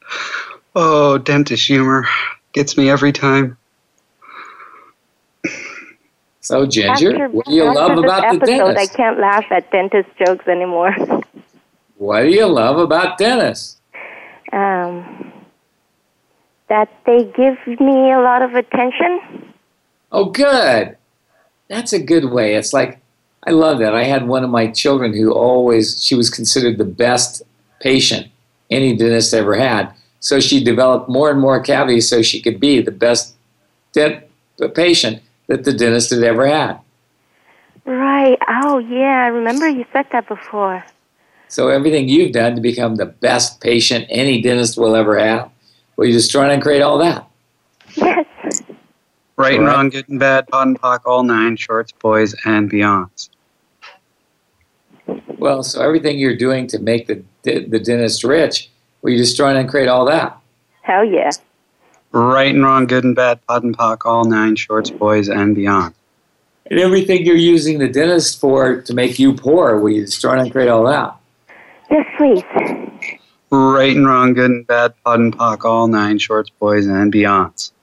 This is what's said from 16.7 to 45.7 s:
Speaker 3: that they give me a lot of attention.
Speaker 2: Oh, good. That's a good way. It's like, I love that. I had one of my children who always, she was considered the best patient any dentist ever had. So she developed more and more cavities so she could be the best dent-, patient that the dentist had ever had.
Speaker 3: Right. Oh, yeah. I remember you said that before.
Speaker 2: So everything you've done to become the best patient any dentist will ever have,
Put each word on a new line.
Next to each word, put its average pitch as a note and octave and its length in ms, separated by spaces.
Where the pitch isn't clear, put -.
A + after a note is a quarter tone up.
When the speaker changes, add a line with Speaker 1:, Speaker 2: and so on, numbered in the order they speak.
Speaker 3:
that G#3+ 180
they A#3+ 200
give B3+ 340
me C4+ 320
a C4 120
lot B3 180
of B3 140
attention. B3+ 1000
Speaker 2:
Oh, G3+ 140
good. F#3+ 720
That's A2+ 240
a G3+ 100
good D3 280
way. A2 240
It's G#2 180
like, - 280
I - 40
love D#3 300
that. A2 140
I A#2 100
had C3+ 220
one B2+ 180
of B2 40
my A#2 200
children B2+ 440
who A2 220
always, A#2+ 680
she - 120
was A#2 160
considered A#2 480
the G#2+ 80
best A#2+ 560
patient - 480
any B2+ 260
dentist A#2 380
ever G#2 220
had. A2 360
So C#3 200
she C3 240
developed B2 460
more C#3+ 200
and C#3 80
more C#3 220
cavities C3 480
so A#2 140
she A2+ 180
could A2 180
be C#3 220
the - 120
best A#2 420
dent-, D3+ 320
patient D#3+ 460
that B2+ 160
the C#3 100
dentist A#2 380
had A#2+ 100
ever A#2 240
had. C#3 320
Speaker 3:
Right. C4+ 540
Oh, C4+ 300
yeah. B3+ 460
I - 20
remember A#3+ 420
you B3+ 240
said C#4 200
that A#3 160
before. G3 540
Speaker 2:
So C3 140
everything C#3 420
you've D3+ 220
done A#2+ 240
to A#2 60
become A#2+ 340
the G#2 120
best - 540
patient A#2+ 480
any B2+ 320
dentist B2 380
will A2+ 160
ever G#2+ 240
have, A2 320